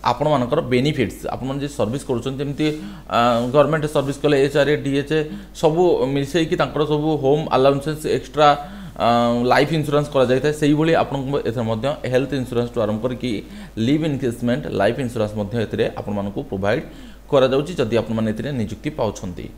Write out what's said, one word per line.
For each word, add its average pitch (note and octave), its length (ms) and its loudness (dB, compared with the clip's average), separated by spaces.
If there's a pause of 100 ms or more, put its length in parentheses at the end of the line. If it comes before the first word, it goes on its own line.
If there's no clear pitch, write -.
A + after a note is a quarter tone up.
ଆପଣମାନଙ୍କର C#3+ 560 2
ବେନିଫିଟ୍ସ, B2+ 640 0
ଆପଣମାନେ C3 340 -6
ଯେ C#3 80 -6
ସର୍ଭିସ B2 360 -2
କରୁଛନ୍ତି, C3 340 -4
ଯେମିତି, C#3+ 280 -2 (420)
ଆ, G#2+ 100 0 (340)
ଗଭର୍ଣ୍ଣମେଣ୍ଟ D3 340 4
ସର୍ଭିସ C#3 360 0
କଲେ D3 220 4
ଏଚ୍ C#3+ 120 0
ଆର୍ C#3 120 4
ଏ, D3 80 2
ଡି C3+ 220 -4
ଏଚ୍ C#3+ 140 -4
ଏ D#3 80 2 (360)
ସବୁ D#3+ 260 2 (240)
ମିଶେଇକି D#3 500 0
ତାଙ୍କର D3 280 0
ସବୁ D3+ 320 0
ହୋମ୍ C#3 320 2
ଆଲାଉନ୍ସେସ୍, C#3 580 2
ଏକ୍ସଟ୍ରା, C#3+ 420 2 (500)
ଆ, G2 80 2 (360)
ଲାଇଫ୍ C3 300 4
ଇନ୍ସୁରାନ୍ସ D3 380 0
କରାଯାଇଥାଏ, C3 420 4
ସେଇଭଳି D3+ 420 2
ଆପଣଙ୍କୁ C3+ 440 0
ଏଥିରେ A#2 260 -2
ମଧ୍ୟ A2+ 220 -2 (180)
ହେଲ୍ଥ C3 300 0
ଇନ୍ସୁରାନ୍ସଠୁ A#2+ 460 -2
ଆରମ୍ଭ G#2+ 220 0
କରିକି B2 300 -4 (460)
ଲିଭ୍ C#3+ 260 2
ଏନକେଜମେଣ୍ଟ, B2+ 600 -2
ଲାଇଫ୍ A2 340 0
ଇନ୍ସୁରାନ୍ସ A2+ 340 -2
ମଧ୍ୟ G#2 280 -4
ଏଥିରେ G#2 220 -2 (120)
ଆପଣମାନଙ୍କୁ G#2 460 -6
ପ୍ରୋଭାଇଡ୍ G2+ 420 -2 (460)
କରାଯାଉଛି C3+ 440 4
ଯଦି A#2 220 0
ଆପଣମାନେ A2 340 0
ଏଥିରେ A#2+ 220 -6
ନିଯୁକ୍ତି A#2+ 380 -6
ପାଉଛନ୍ତି। G2+ 680 -6